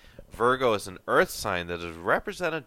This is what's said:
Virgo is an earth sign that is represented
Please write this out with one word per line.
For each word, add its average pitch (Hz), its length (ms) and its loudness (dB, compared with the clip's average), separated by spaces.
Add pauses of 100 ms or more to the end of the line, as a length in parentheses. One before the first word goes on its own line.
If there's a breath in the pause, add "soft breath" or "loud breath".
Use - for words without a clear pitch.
(320 loud breath)
Virgo 123 420 4
is 101 140 -2
an 92 100 -12 (100)
earth 147 220 4
sign 90 380 -4
that 87 140 -4
is 85 140 -8
represented 156 720 -2